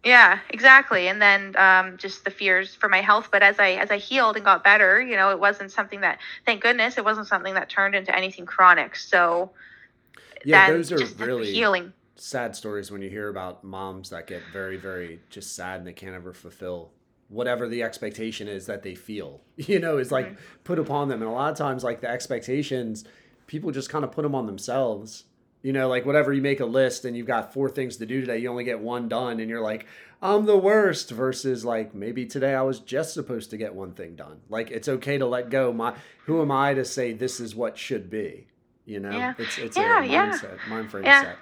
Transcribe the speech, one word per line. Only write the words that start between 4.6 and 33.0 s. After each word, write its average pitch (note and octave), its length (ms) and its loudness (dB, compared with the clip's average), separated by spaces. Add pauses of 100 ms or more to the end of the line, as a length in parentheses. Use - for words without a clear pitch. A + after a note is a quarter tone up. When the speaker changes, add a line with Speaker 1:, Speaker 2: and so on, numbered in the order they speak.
Speaker 1:
better, G3+ 380 6
you B3 160 -2
know, G3 140 4
it F#3 100 -2
wasn't G3+ 320 0
something G3+ 300 -6
that, F3 160 0 (260)
thank A3 180 0
goodness, B3 340 2
it A3 80 -4
wasn't G#3 220 -2
something F#3+ 280 -2
that - 140 -2
turned G3 280 0
into F#3+ 180 -2
anything F#3 320 -4
chronic. F3 480 6
So F3 560 2 (920)
Speaker 2:
Yeah, E3+ 220 8
Speaker 1:
then D#3+ 100 4
Speaker 2:
those E3+ 160 -2
are D#3+ 60 0
Speaker 1:
just A2+ 200 -4
the A2+ 80 -4
Speaker 2:
really A#2 260 -2
Speaker 1:
healing. G3 400 0 (220)
Speaker 2:
sad A#2 400 -8
stories G#2 380 -10
when G2 100 -12
you F#2+ 80 -10
hear G#2 180 -8
about F#2 360 -12
moms F#2+ 460 -12
that E2+ 180 -14
get F2 140 -12 (100)
very, F#2+ 240 -8
very F2+ 520 -12
just - 280 -16
sad F#2 220 -10
and F2 80 -14
they F2 60 -16
can't F#2+ 220 -16
ever F2+ 180 -16
fulfill F2 600 -14 (360)
whatever A#2+ 400 -4
the A#2 140 -6
expectation A2 640 -8
is G2 200 -10
that G2+ 180 -10
they F#2 100 -12
feel, F#2+ 540 -14
<laughs> - 80 -20
you F3 240 0
know, D#3+ 180 0
is, B2+ 140 -2
like, C3 140 0
Speaker 1:
Mm-hmm. - 180 -18 (180)
Speaker 2:
put E3+ 160 -4
upon C#3+ 300 -2
them. A#2 120 -4
And A2 100 -4
a A#2 40 -6
lot C#3 160 -2
of D3+ 80 -10
times, C3+ 240 -4
like, A#2 180 -4
the B2 80 -6
expectations, B2 960 -4 (440)
people D#3 240 -8
just C3+ 180 -8
kinda D3 160 -4
put - 180 -6
'em C#3 120 -2
on A#2 100 -4
themselves. A2 800 -4 (380)
You C3+ 100 -2
know, C3 160 2
like, B2+ 180 0
whatever, C#3+ 260 4
you C#3 100 0
make C3+ 180 0
a B2+ 60 -2
list B2+ 380 0
and B2 120 -6
you've A#2 100 -8
got A#2 260 -4
four C3+ 160 -2
things B2+ 280 -6
to A2+ 100 -10
do C3 140 -4
today, A#2+ 180 -4
you A#2+ 100 -6
only B2 140 -6
get A#2+ 160 -4
one A#2 300 -6
done, A#2 320 -4
and A2 100 -6
you're A#2 100 -6 (120)
like, G#2+ 140 -10 (360)
"I'm G#3 240 2
the G#3 100 6
worst," G3 540 4
versus, B2+ 540 -4
like, A2+ 280 -4
maybe A#2 320 -8
today C3+ 300 -2
I C3 80 0
was C3 160 -2
just D#3 360 -6